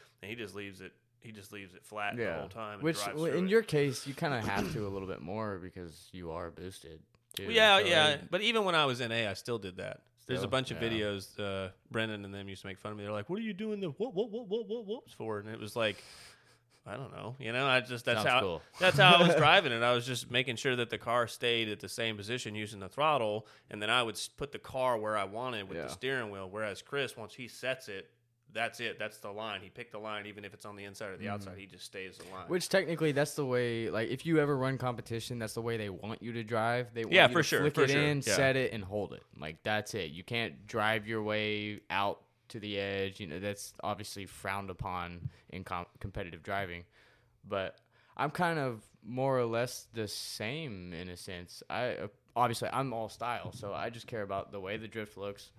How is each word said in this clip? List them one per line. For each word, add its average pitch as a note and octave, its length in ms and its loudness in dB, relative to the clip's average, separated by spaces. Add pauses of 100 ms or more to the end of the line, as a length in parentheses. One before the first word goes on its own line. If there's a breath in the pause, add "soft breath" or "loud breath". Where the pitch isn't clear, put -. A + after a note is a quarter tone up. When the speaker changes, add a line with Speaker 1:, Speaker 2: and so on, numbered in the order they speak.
(200 loud breath)
Speaker 1:
and F#2+ 80 -12
he A2+ 80 -10
just G2+ 180 -10
leaves G2 280 -10
it. F#2 100 -14 (280)
He A2+ 120 -16
just G2 180 -18
leaves G2 240 -14
it - 100 -20
flat G#2 320 -4
the A#2+ 60 -2
Speaker 2:
Yeah. E2 180 -2
Speaker 1:
whole D2+ 100 -8
time G#2+ 240 -10
and G2+ 80 -10
Speaker 2:
Which, D#3+ 140 2
Speaker 1:
drives G2+ 160 -2
Speaker 2:
w-, D#3 180 -2
Speaker 1:
through C#3 80 2
Speaker 2:
in F#3 80 2
Speaker 1:
it. F#3 40 0
Speaker 2:
your A3 120 6
case, C#3+ 440 0
you C#3 80 -4
kinda C#3+ 280 -2
have G2 320 0
to G#2 120 -2
a G2 40 -4
little F#2+ 180 -4
bit F2+ 140 -6
more G2+ 360 -4
because E2+ 540 -12
you F2 180 -8
are E2+ 200 -6
boosted, D#2+ 520 -14 (320)
too. - 120 -8
Speaker 1:
Well, A3 100 -2
yeah, G#3 220 10
Speaker 2:
So, G#3 80 4
Speaker 1:
yeah. E3 220 8
Speaker 2:
like C#3+ 220 -2
Speaker 1:
But F#3 120 2
even A3 220 4
when F3+ 100 4
I D#3 100 6
was B2+ 160 2
in A#2 100 -2
A, A2+ 180 2
I G2 60 0
still A#2+ 240 -4
did F#2+ 200 -8
that. G2 240 -8 (240)
There's B2+ 140 -2
a - 20 -4
Speaker 2:
Still? G2+ 80 -2
Speaker 1:
bunch C3 200 0
of A2+ 120 -6
Speaker 2:
Yeah. A2+ 80 2
Speaker 1:
videos, G#2 500 -2
uh, F#2+ 320 -4 (180)
Brendan A2 360 -2
and G2 80 -10
them G2 160 -10
used F#2 100 -12
to - 80 -14
make F#2 100 -10
fun G#2+ 140 -10
of G#2 60 -10
me. G2+ 60 -8
They're G#2 80 -4
like, G#2 180 -4
"What G3 80 -4
are A#3 40 -6
you A3 120 -4
doing G#3+ 260 -4
the F#3 80 -2
whoop, G#3 260 -4
whoop, G#3+ 160 -2
whoop, A#3 160 -6
whoop, G#3 220 -4
whoop, A3+ 180 -6
whoops A3 280 -8
for?" A2 240 -4
And G#2 100 -8
it A2+ 100 -8
was G#2+ 160 -8
like, A2 300 0 (840 loud breath)
I G2 100 -8
don't G2+ 160 -10
know. G#2 260 -10
You A#2 140 -6
know, C3 140 2
I B2+ 140 6
just, A#2+ 260 -4
that's A#2 160 4
Speaker 2:
Sounds C#3 100 4
Speaker 1:
how, B2 80 6
Speaker 2:
cool. F2 220 0 (160)
Speaker 1:
that's F3+ 180 6
how F3+ 200 12
I E3+ 100 10
was E3+ 80 8
Speaker 2:
<laughs> - 20 6
Speaker 1:
driving D#3 360 8
it. A#2 100 2
I A#2+ 100 8
was A#2+ 140 2
just B2 240 -4
making B2+ 260 2
sure B2+ 200 2
that A#2+ 120 2
the A2+ 80 -2
car A#2+ 320 2
stayed A#2 400 2
at G#2 120 -4
the G2 80 -8
same A2+ 280 -2
position G#2+ 380 -6
using G#2+ 260 -6
the F#2 80 -8
throttle, A#2 580 2 (220 loud breath)
and G#2 140 -8
then G#2+ 80 0
I B2 120 6
would A2 120 -2
s-, - 140 -8
put - 240 -8
the - 60 -10
car B2+ 380 0
where G#2+ 180 0
I G2+ 100 2
wanted G#2+ 440 -6
with F#2+ 100 -8
the D#2+ 60 -4
Speaker 2:
Yeah. B1+ 40 -6
Speaker 1:
steering B2 420 -4
wheel, G2 180 -8
whereas G#2 320 -6
Chris, C#3 340 -4
once G#2+ 200 -12
he B2+ 120 -12
sets B2+ 440 -6
it, F#2+ 200 -10 (440)
that's A2+ 260 -2
it. A2 180 -4
That's G#2+ 200 -8
the G#2 120 -10
line. G#2 300 -6
He F#2+ 80 -14
picked A#2 240 -14
the G#2+ 60 -10
line, G#2 260 -6
even G#2 220 -12
if G2 80 -16
it's - 100 -18
on G#2 120 -12
the G2+ 80 -12
inside G2+ 260 -10
or F#2 80 -10
the F#2 80 -8
Speaker 2:
Mm. G2+ 60 -4
Speaker 1:
outside, G2 260 -8
he G2 80 -16
just F#2 180 -18
stays F#2 320 -10
the - 160 -16
line. F#2 160 -10
Speaker 2:
Which F3 220 -2
technically, D#3+ 420 2
that's C#3+ 220 2
the D3 100 -2
way, A#2+ 460 0
like, A2 180 0
if B2+ 160 -4
you D#3+ 140 4
ever D3 180 4
run C3 220 0
competition, A#2 600 -4
that's A2 140 -4
the A#2 80 -4
way A#2 160 -2
they G#2 140 -4
want G#2 320 -8
you A#2 100 -6
to A#2 100 -4
drive. A#2 520 0
They A#2 100 -2
want G#2+ 100 2
Speaker 1:
Yeah, E3+ 140 12
Speaker 2:
you B2 60 0
Speaker 1:
for D#3+ 60 6
Speaker 2:
to C#3+ 60 4
Speaker 1:
sure, C3 140 4
Speaker 2:
flick D3 140 4
Speaker 1:
for D3+ 100 6
Speaker 2:
it C3 60 6
Speaker 1:
sure, C#3+ 120 4
Speaker 2:
in, D3 220 2
Speaker 1:
yeah. G#2 100 4
Speaker 2:
set C3+ 220 6
it, B2+ 160 2
and G#2+ 100 -6
hold F#2+ 300 -2
it. A1 100 -10 (160)
Like, D#2 240 -10
that's G#2+ 300 0
it. F2 200 -4
You F2 120 -12
can't G#2+ 420 -4
drive G#2+ 400 2
your A2 160 -2
way G#2+ 580 -2 (100)
out G2 320 0 (260)
to A#2 100 -12
the G2+ 200 -4
edge. G2 420 -2
You G2+ 60 -8
know, D#2 140 -8
that's G2+ 340 -6 (100)
obviously G2+ 400 -6
frowned G2 460 -6
upon F2+ 580 -6 (220 soft breath)
in F#2 140 -10
com-, F2 200 -6 (160)
competitive F2 420 -10
driving. F#2 440 -4 (600 soft breath)
But G2 320 -2 (380 soft breath)
I'm D3 140 0
kind E3+ 280 0
of B2 240 -2 (200)
more C3 360 2
or B2 60 4
less A#2 480 0
the G#2+ 160 -4
same G#2+ 840 -8
in F2+ 160 -8
a F2 80 -10
sense. F2+ 500 -12
I, A2+ 280 0
uh, G#2 120 -6 (260)
obviously, A#2 380 2
I'm C3 220 0
all A2 160 -4
style, G#2+ 420 -6
so G2+ 220 -8
I F#2 160 -4
just A#2 160 -12
care A2 160 -6
about G2 280 -4
the G2+ 100 -8
way G2 180 -4
the A2 100 -10
drift G#2+ 300 -8
looks, G2+ 400 -8